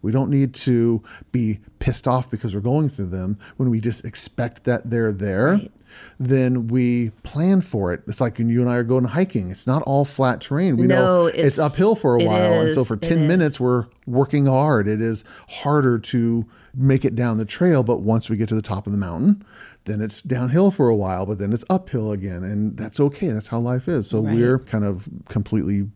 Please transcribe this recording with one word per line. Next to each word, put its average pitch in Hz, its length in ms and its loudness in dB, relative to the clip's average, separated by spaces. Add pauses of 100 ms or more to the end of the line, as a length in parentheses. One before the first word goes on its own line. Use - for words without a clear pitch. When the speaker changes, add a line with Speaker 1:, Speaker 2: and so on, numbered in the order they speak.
Speaker 1:
We 107 100 -2
don't 135 180 0
need 139 240 2
to 117 480 0 (280)
be 107 300 -2 (180)
pissed - 280 -4
off 127 240 0
because 107 240 -6
we're 101 60 -4
going 139 280 0
through 98 180 -8
them. 92 320 -6 (180)
When 131 140 0
we 113 100 0
just 113 240 -4
expect - 600 -6
that 120 260 -2
they're 113 220 0
there, 101 400 -2
Speaker 2:
Right. 202 200 -2 (460)
Speaker 1:
then 127 500 2
we 120 420 2 (120)
plan 180 380 2
for 98 320 -2
it. - 140 -6
It's - 140 -6
like 117 180 -2
when 117 100 0
you 117 120 2
and 123 100 2
I 120 60 0
are 120 80 0
going 127 200 2
hiking. 120 460 -2
It's - 160 -10
not 135 160 0
all 139 220 0
flat 131 360 0
terrain. 156 360 0
We 120 100 4
know 127 180 4
Speaker 2:
No, 180 220 4
Speaker 1:
it's - 120 0
Speaker 2:
it's, 151 200 2
Speaker 1:
uphill 170 360 2
for 127 220 2
a 117 40 4
Speaker 2:
it 113 60 4
Speaker 1:
while. 175 360 2
And 160 120 2
so 135 80 2
Speaker 2:
is. 117 60 0
Speaker 1:
for 117 60 -2
Speaker 2:
It 101 80 -4
Speaker 1:
ten 165 180 2
Speaker 2:
is. 151 80 4
Speaker 1:
minutes, 165 320 2
we're 123 260 2 (200)
working 139 400 2
hard. 131 420 2
It 107 120 -2
is 113 240 -2 (240)
harder 135 500 2
to 117 480 -2 (280)
make 135 300 2
it 123 100 0
down 117 240 0
the 113 60 -2
trail. 160 380 2
But 117 180 0
once 110 300 0
we 113 60 0
get 107 120 -2
to 110 60 -2
the 110 80 -2
top 98 240 -6
of 101 60 -4
the 101 60 -2
mountain, 101 460 0 (400)
then 104 160 -6
it's 107 220 -6
downhill 131 480 2
for 143 180 2
a 113 80 4
while, 95 300 -2
but 101 120 -6
then 101 140 -2
it's 117 160 -4
uphill 127 440 -2
again. 92 320 -6
And 104 320 -4
that's 107 240 -8
okay. 143 280 0
That's 107 200 -4
how 117 100 -4
life 123 300 -2
is. 139 200 -2
So 110 140 -2
Speaker 2:
Right. 107 120 0
Speaker 1:
we're 123 240 2
kind 107 260 -2
of 101 240 -4 (200)
completely 101 680 -2